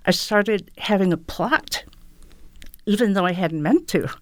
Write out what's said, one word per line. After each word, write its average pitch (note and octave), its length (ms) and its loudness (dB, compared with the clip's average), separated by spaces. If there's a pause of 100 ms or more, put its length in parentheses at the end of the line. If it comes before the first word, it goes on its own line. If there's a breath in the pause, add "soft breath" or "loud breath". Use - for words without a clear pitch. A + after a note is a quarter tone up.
I F#3 60 2
started G#3 680 0
having F#3+ 340 2
a E3+ 60 0
plot, - 680 -4 (1000)
even G#3 280 2
though F#3+ 120 2
I F3+ 60 2
hadn't E3 300 -2
meant C4+ 260 2
to, - 200 0 (140)